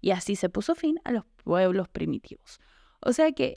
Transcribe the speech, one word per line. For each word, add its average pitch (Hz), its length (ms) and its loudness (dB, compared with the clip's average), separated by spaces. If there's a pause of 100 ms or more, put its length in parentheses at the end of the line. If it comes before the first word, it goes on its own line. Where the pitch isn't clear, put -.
Y 190 100 2
así 185 240 -2
se 185 140 -2
puso 208 240 -2
fin 330 300 -2
a - 80 -6
los 226 140 -4 (180)
pueblos 185 460 2
primitivos. - 720 -8 (420)
O - 120 2
sea 311 200 4
que - 240 -2